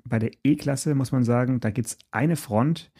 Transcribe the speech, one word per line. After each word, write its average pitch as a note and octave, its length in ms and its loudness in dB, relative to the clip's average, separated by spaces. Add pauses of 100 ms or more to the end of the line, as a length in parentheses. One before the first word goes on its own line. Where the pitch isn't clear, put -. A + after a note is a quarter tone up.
bei A#2 160 -2
der A2 120 -2 (120)
E-Klasse D3 500 0
muss C3+ 180 0
man C3 120 2
sagen, A#2+ 360 2
da A#2 120 -2
gibt's - 260 -4 (140)
eine D3+ 240 0
Front, C3 640 0